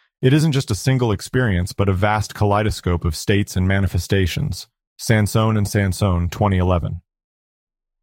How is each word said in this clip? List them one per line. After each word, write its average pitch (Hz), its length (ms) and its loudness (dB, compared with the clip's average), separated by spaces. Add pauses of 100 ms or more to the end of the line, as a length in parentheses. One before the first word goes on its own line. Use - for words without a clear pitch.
(200)
It 131 120 4
isn't 156 180 4
just 135 220 -2
a - 20 0
single 123 380 0
experience, 98 600 -2
but 98 160 0
a 98 40 2
vast 104 420 0
kaleidoscope 101 720 0
of 82 100 -2
states 101 400 -2
and 95 140 0
manifestations. 95 1000 -2 (320)
Sansone 110 580 2
and 104 120 0
Sansone, 92 640 0
twenty 98 260 0
eleven. 87 420 0 (1040)